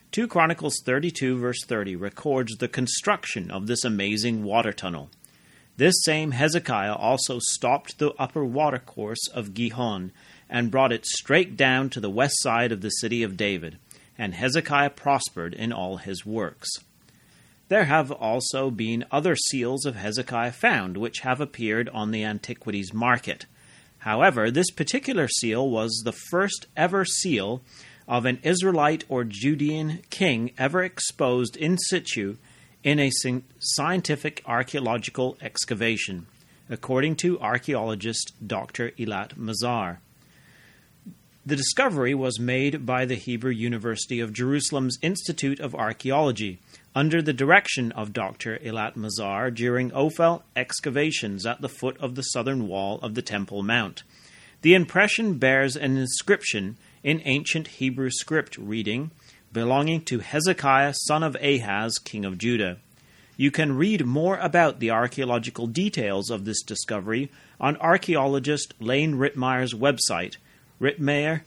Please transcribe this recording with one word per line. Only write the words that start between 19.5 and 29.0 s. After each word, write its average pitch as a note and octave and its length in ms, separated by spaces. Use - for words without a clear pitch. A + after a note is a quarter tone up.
of B2+ 120
Hezekiah A#2 560
found, A2+ 420
which A2+ 240
have C3 220
appeared A#2 480
on G#2+ 220
the A2 120
antiquities G#2 680
market. A#2 520
However, A#2 520
this D#3+ 220
particular G#3+ 560
seal B2 420
was A2+ 360
the A2+ 80
first - 540
ever F3+ 260
seal B2+ 580
of B2 160
an B2+ 180
Israelite D#3+ 680